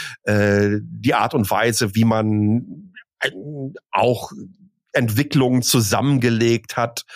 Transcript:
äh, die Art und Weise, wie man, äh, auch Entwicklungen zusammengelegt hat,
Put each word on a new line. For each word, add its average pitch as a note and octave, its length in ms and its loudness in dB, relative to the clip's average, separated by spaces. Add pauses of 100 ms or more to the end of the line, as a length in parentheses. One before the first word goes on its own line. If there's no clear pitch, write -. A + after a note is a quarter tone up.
(240)
äh, G#2 580 2
die A2 320 -2
Art A#2 180 0
und A2+ 160 0
Weise, G#2+ 460 0
wie A2+ 100 4
man, A2 880 0 (280)
äh, C#3 100 -4 (600)
auch A2+ 400 0 (600)
Entwicklungen B2+ 720 2
zusammengelegt A#2 1120 0
hat, A#2+ 280 -4 (120)